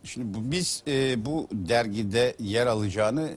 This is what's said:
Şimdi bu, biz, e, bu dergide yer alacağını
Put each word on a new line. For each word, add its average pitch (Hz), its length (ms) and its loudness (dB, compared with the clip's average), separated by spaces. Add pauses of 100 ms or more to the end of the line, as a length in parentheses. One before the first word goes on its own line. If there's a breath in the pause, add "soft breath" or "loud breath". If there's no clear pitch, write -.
Şimdi 107 300 -6
bu, 113 160 -4
biz, 175 360 -2
e, 135 380 2
bu 151 280 -2
dergide 113 840 2
yer 113 280 2
alacağını 107 720 0